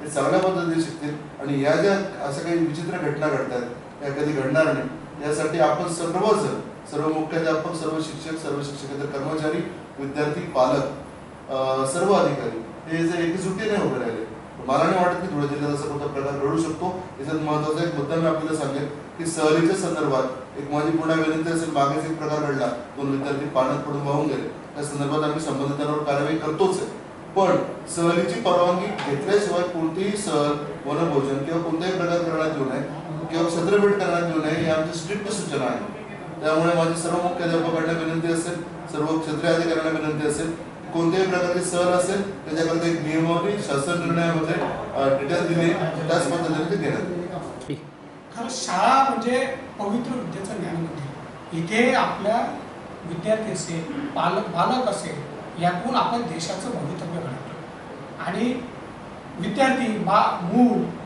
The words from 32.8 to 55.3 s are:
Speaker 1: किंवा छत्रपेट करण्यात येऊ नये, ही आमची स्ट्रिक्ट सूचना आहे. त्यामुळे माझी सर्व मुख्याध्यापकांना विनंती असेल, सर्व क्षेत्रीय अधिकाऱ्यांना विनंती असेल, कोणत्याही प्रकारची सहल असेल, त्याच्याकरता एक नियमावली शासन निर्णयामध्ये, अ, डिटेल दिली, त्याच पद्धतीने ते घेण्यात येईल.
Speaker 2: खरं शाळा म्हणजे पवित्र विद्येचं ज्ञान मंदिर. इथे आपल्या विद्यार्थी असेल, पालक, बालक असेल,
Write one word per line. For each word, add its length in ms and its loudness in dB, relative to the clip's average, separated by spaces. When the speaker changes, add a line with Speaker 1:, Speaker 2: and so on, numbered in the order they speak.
Speaker 1:
किंवा 180 2
छत्रपेट 420 6
करण्यात 320 2
येऊ 200 0
नये, 200 0
ही 60 2
आमची 300 0
स्ट्रिक्ट 320 -4
सूचना 340 -2
आहे. 360 -4
त्यामुळे 320 4
माझी 260 2
सर्व 200 0
मुख्याध्यापकांना 800 0
विनंती 280 -2
असेल, 360 0
सर्व 420 -4
क्षेत्रीय 480 2
अधिकाऱ्यांना 460 2
विनंती 280 0
असेल, 280 -2
कोणत्याही 340 4
प्रकारची 340 2
सहल 260 2
असेल, 580 2
त्याच्याकरता 420 2
एक 140 2
नियमावली 560 2
शासन 420 0
निर्णयामध्ये, 560 2
अ, 260 4
डिटेल 260 0
दिली, 260 4
त्याच 160 4
पद्धतीने 480 0
ते 60 2
घेण्यात 240 0
येईल. 260 -4
Speaker 2:
खरं 120 -6
शाळा 600 4
म्हणजे 500 0
पवित्र 380 -2
विद्येचं 360 -6
ज्ञान 220 -4
मंदिर. 840 -6
इथे 340 4
आपल्या 640 0
विद्यार्थी 460 -2
असेल, 560 -4
पालक, 400 0
बालक 420 2
असेल, 320 -6